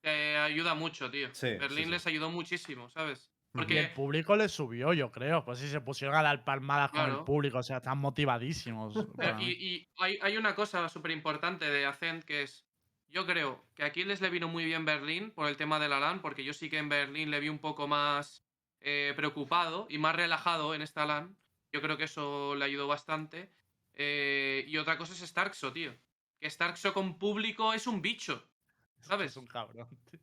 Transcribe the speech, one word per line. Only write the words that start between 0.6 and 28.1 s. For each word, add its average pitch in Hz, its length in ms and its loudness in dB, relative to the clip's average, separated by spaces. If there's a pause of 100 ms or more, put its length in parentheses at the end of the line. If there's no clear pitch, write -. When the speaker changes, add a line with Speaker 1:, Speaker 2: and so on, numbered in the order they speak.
Speaker 1:
mucho, 156 340 -4
tío. 135 240 -2
Speaker 2:
Sí, 127 200 -2
sí, 95 40 -2
Speaker 1:
Berlín 143 280 -2
Speaker 2:
sí. 170 60 -2
Speaker 1:
les 175 160 -2
ayudó 160 220 0
muchísimo, 165 600 -6
¿sabes? 156 420 -6 (220)
Speaker 2:
Ujú. 101 160 -2
Speaker 3:
Y - 80 4
el 160 100 4
Speaker 1:
Porque - 80 -8
Speaker 3:
público 151 400 4
le 214 140 4
subió, 131 440 0
yo 135 180 2
creo. 147 320 2
Pues 123 160 -6
sí, 139 80 -4
se 147 140 -2
pusieron 139 340 -2
a 156 80 8
dar 147 220 4
palmadas 139 460 2
con 151 100 2
el 151 60 4
Speaker 1:
Claro. 139 180 -2
Speaker 3:
público, 139 320 2
o 123 60 0
sea, 131 140 -4
están 131 200 -2
motivadísimos 123 960 0
Speaker 1:
<laughs> 214 240 -4
Speaker 3:
para 170 240 0
Speaker 1:
Y, 185 40 0
Speaker 3:
mí. 180 60 0
Speaker 1:
y 180 460 -6
hay, 190 240 2
hay 202 160 2
una 214 180 2
cosa 196 340 0
superimportante 160 800 -2
de 143 160 4
Ascent, 165 380 -2
que 147 200 -2
es, - 220 -10 (440)
yo 180 160 -2
creo 160 380 0 (100)
que 147 100 -4
aquí 151 200 0
les 196 180 0
le 185 80 4
vino 170 180 0
muy 165 180 -2
bien 160 200 0
Berlín 156 460 0
por 151 160 -2
el 143 100 0
tema 151 220 2
de 151 100 2
la 139 100 4
lan, 175 220 2
porque 143 220 -6
yo 143 100 -4
sí 156 160 -8
que 151 80 -2
en 151 120 -2
Berlín 147 420 0
le 147 80 0
vi 147 100 -2
un 151 100 -4
poco 147 280 -4
más, 147 560 2 (380)
eh, 143 340 0
preocupado 160 760 0
y 151 80 -6
más 156 180 4
relajado 165 600 2
en 147 80 -4
esta 151 220 -2
lan. 151 300 -2 (360)
Yo 147 100 -2
creo 151 160 0
que 156 60 -2
eso 143 520 -4
le 139 100 0
ayudó 139 220 -2
bastante. 156 600 -4 (440)
Eh, 139 720 0
y 151 100 -2
otra 156 200 0
cosa 170 160 -8
es 170 60 -12
Starkso, 175 540 -2
tío. 151 200 -6 (460)
Que 151 100 -4
Starkso 175 440 0
con 190 240 0
público 214 560 2
es 220 140 -2
un 208 140 0
bicho, 175 420 -2 (560)